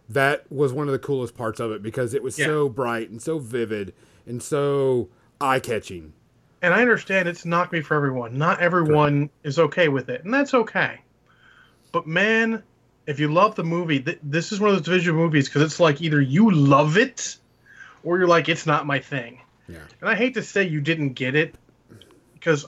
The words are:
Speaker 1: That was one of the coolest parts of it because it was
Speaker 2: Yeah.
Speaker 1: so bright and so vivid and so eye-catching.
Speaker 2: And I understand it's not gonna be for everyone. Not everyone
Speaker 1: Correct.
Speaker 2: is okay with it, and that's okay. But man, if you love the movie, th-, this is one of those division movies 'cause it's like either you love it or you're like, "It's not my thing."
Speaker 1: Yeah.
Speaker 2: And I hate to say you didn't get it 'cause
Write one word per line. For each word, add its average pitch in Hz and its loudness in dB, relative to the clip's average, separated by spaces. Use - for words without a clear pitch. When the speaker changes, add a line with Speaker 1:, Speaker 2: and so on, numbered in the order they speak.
Speaker 1:
That 139 0
was 135 0
one 147 -6
of 139 -2
the 131 -2
coolest 131 -6
parts 110 -6
of 113 -4
it 104 -8
because 113 -4
it - -2
was 131 -8
Speaker 2:
Yeah. 143 0
Speaker 1:
so 151 0
bright 117 -4
and 110 -16
so 160 -6
vivid 110 -6
and 120 -10
so 139 0
eye-catching. 110 -2
Speaker 2:
And 175 4
I 208 4
understand 190 2
it's 170 -10
not 175 0
gonna 170 -4
be - -8
for 160 -2
everyone. 131 -2
Not 170 0
everyone 151 2
Speaker 1:
Correct. - -16
Speaker 2:
is 143 -6
okay 165 2
with 135 -2
it, 127 -8
and 202 -6
that's 277 0
okay. 196 -2
But 165 -4
man, 220 0
if 147 -4
you 151 0
love 196 4
the 180 -4
movie, 165 0
th-, 170 -6
this 151 -4
is 196 -4
one 208 4
of 196 4
those 160 -2
division 170 0
movies 156 2
'cause 143 0
it's 156 -2
like 156 4
either 156 0
you 156 4
love 151 6
it - 0
or 170 -2
you're 180 2
like, 165 4
"It's 165 -2
not 151 0
my 139 -2
thing." 123 -10
Speaker 1:
Yeah. 85 -18
Speaker 2:
And 175 -6
I 220 2
hate 247 -2
to 208 -6
say 190 -2
you 156 -4
didn't 147 -2
get 127 -4
it 160 0
'cause 151 0